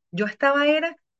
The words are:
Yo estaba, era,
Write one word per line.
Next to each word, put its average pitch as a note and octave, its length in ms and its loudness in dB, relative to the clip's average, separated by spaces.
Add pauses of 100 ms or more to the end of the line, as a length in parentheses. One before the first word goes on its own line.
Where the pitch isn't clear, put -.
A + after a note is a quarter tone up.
(120)
Yo F#3+ 140 -4
estaba, C#4 420 0
era, D#4 300 0 (220)